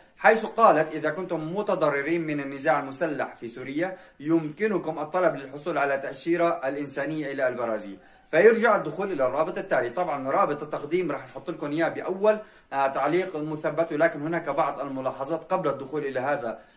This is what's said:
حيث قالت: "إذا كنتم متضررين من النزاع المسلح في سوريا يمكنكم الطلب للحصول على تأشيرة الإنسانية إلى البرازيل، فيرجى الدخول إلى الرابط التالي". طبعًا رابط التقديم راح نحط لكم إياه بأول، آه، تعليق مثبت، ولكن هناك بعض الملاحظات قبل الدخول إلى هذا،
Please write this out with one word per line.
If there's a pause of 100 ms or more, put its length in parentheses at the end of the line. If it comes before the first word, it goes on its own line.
(180)
حيث
قالت:
"إذا
كنتم
متضررين
من
النزاع
المسلح
في
سوريا (240)
يمكنكم
الطلب
للحصول
على
تأشيرة
الإنسانية
إلى
البرازيل، (340)
فيرجى
الدخول
إلى
الرابط
التالي".
طبعًا
رابط
التقديم
راح
نحط
لكم
إياه
بأول، (340)
آه،
تعليق
مثبت،
ولكن
هناك
بعض
الملاحظات (120)
قبل
الدخول
إلى
هذا، (180)